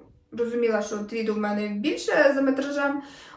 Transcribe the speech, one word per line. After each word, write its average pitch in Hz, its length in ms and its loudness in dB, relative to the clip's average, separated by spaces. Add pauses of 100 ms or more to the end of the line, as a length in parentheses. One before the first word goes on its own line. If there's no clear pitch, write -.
(320)
розуміла, 226 500 0
що 214 160 -4
твіду 214 360 -4
в 208 40 -2
мене 208 300 -2
більше 277 680 2
за 277 80 2
метражем. 285 600 0 (340)